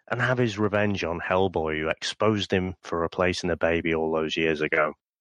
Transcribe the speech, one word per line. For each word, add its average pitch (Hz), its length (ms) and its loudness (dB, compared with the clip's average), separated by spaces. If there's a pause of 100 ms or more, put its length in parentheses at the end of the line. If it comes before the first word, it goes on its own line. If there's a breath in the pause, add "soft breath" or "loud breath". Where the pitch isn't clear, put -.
(100)
and 117 100 -2
have 123 180 0
his 110 200 0
revenge 104 460 0
on 82 160 -4
Hellboy, 87 600 0
who 78 80 -2
exposed 104 640 0
him 92 300 0
for 85 180 -4
replacing 90 500 0
a 82 60 0
baby 82 380 0
all 80 180 0
those 80 240 -2
years 80 240 0
ago. 76 340 0 (260)